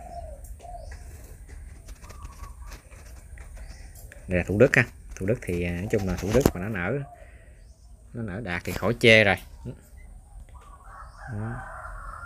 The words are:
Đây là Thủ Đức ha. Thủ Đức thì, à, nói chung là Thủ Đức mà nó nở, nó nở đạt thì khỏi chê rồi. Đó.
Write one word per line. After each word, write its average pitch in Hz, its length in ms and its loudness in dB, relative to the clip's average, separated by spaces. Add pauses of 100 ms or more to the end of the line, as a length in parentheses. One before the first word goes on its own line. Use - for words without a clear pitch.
(4000)
Đây 92 100 2
là 87 100 4
Thủ 98 120 4
Đức 135 160 8
ha. 123 80 10 (320)
Thủ 95 100 -6
Đức - 160 2
thì, 87 220 -2
à, 87 80 -2
nói 87 200 -4
chung 101 160 2
là 90 80 0
Thủ 90 180 -2
Đức 127 80 8 (120)
mà 90 80 -6
nó 104 80 -4
nở, 104 300 0 (1120)
nó 117 100 -6
nở 104 200 -6
đạt 87 220 -2
thì 92 60 -4
khỏi - 280 2
chê 110 240 12
rồi. 95 120 6 (2000)
Đó. 110 220 -4 (720)